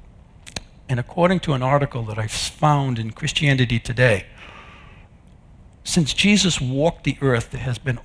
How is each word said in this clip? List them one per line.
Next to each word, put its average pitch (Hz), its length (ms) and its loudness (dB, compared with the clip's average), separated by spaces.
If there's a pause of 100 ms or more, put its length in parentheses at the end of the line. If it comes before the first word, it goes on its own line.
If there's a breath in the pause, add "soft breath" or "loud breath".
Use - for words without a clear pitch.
(880)
And 123 120 -2
according 175 400 2
to 151 140 -2
an 127 80 -2
article 135 420 0
that 107 140 -8
I 107 100 -4
found 139 720 0
in 113 100 -6
Christianity 131 720 0
Today, 117 460 2 (1600 loud breath)
since - 320 0
Jesus 196 460 2
walked 135 420 -2
the 139 180 -2
earth, 123 300 0
there 120 120 -10
has 123 160 -6
been 127 260 -4